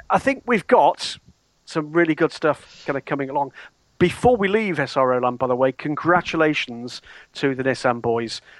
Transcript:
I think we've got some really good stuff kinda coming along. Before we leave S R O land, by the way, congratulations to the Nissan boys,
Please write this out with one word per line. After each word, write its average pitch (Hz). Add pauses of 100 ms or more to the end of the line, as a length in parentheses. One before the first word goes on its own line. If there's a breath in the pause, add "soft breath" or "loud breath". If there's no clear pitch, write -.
I 190
think 269
we've 233
got 170 (460)
some 151
really 165
good 156
stuff -
kinda 147
coming 139
along. 139 (440 loud breath)
Before 233
we 202
leave 196
S 135
R 131
O 127
land, 123
by 131
the 127
way, 131
congratulations 151 (300 loud breath)
to 139
the 131
Nissan 127
boys, 117 (180 loud breath)